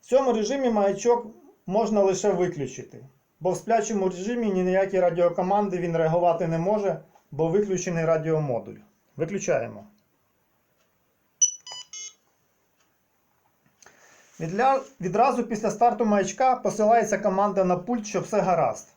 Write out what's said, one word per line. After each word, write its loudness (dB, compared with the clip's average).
В -6
цьому 4
режимі 0
маячок 0
можна 2
лише 2
виключити, -4
бо -2
в -2
сплячому 0
режимі -4
ні 0
на 0
які 0
радіокоманди 2
він -2
реагувати 2
не 0
може, -2
бо -2
виключений 0
радіомодуль. -2
Виключаємо. -4
Відля-, 0
відразу 2
після -4
старту 2
маячка 2
посилається 2
команда 0
на 2
пульт, -6
що -4
все 0
гаразд. 0